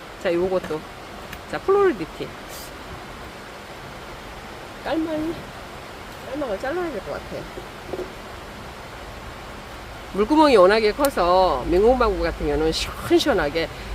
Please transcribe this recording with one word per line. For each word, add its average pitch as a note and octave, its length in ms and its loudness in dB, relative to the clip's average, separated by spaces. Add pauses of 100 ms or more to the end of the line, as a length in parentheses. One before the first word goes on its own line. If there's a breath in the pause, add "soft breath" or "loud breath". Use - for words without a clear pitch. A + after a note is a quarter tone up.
(220)
자, F#3 100 0
요것도. F3 480 0 (680)
자, D3+ 100 -4
플로리디티. F4 680 2 (2500)
깔망이? D#4+ 500 -2 (960)
깔망을 C4 280 -4
잘라야 E4 320 -2
될 A3 100 -6
것 D3 120 -8
같아. - 120 -8 (3000)
물구멍이 C#4 420 8
워낙에 G#3 360 8
커서 F3+ 760 4
민공방구 G#3 540 4
같은 E3 240 -2
경우는 D3+ 260 2
시원시원하게. E3 960 2 (260 loud breath)